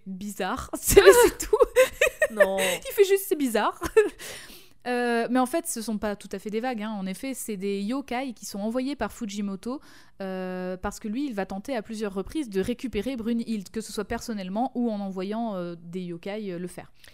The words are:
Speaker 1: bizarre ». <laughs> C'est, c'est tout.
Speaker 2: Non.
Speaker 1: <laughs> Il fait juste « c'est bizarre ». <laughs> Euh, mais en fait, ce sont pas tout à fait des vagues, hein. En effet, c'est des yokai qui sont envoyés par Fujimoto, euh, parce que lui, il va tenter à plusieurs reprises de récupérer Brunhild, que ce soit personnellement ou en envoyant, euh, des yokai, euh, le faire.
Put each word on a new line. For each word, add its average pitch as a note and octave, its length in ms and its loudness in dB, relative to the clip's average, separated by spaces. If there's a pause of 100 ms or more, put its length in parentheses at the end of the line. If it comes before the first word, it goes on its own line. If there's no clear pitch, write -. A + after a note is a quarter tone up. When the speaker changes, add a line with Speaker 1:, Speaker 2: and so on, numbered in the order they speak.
Speaker 1:
bizarre ». G3 680 -4
<laughs> D#4+ 60 -6
C'est, - 220 10
c'est G#4 360 6 (100)
tout. - 80 4 (760)
Speaker 2:
Non. G3 240 6
Speaker 1:
<laughs> - 320 0
Il - 40 -8
fait G4+ 120 8
juste « G4 220 4
c'est F#4 100 0
bizarre ». B3+ 440 2 (140)
<laughs> A4 40 10 (880)
Euh, A#3+ 420 2
mais B3 100 4
en B3+ 60 4
fait, E4 220 -2
ce - 140 -4
sont G#3+ 160 -2
pas G#3 180 -2
tout G3+ 160 -14
à G3 80 -6
fait A3 100 -8
des G#3+ 120 -2
vagues, A#3+ 200 -2
hein. G#3+ 100 -6
En G3 140 -6
effet, F#3+ 280 -4
c'est A3 240 -6
des G3 240 -2
yokai B3+ 520 -4
qui - 120 -14
sont - 140 -8
envoyés B3+ 360 -2
par G#3+ 160 -2
Fujimoto, G3+ 680 -6 (400)
euh, F#3 560 -4
parce G3+ 240 -4
que A3+ 80 -6
lui, B3+ 180 -2
il B3+ 60 -4
va G3 120 0
tenter G#3 300 -4
à A3 60 0
plusieurs G#3+ 320 -4
reprises A3 360 -2
de F#3+ 120 2
récupérer A#3 560 -2
Brunhild, A3+ 540 -2
que A3 100 -4
ce - 100 -12
soit G#3 140 -4
personnellement A3 680 -4
ou A#3+ 140 2
en G#3 120 -2
envoyant, G3+ 540 -2
euh, F3 220 -4
des E3+ 260 -8
yokai, F#3+ 500 -6
euh, E3+ 60 -6
le F3+ 100 -6
faire. - 240 -14 (200)